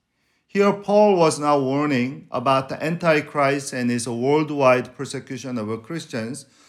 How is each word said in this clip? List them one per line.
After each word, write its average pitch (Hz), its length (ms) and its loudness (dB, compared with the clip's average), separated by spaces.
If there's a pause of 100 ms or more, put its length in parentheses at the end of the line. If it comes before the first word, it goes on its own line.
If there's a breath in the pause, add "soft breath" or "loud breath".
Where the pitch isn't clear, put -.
(460)
Here, 202 260 2
Paul 202 440 4
was 160 240 2
not 147 200 2
warning 139 680 -2
about 135 380 0
the - 120 -8
Antichrist 147 920 0
and 123 180 -2
his 120 160 -4
worldwide 131 880 2
persecution 127 640 -10
of 110 240 -6
Christians, 139 640 -10 (220 soft breath)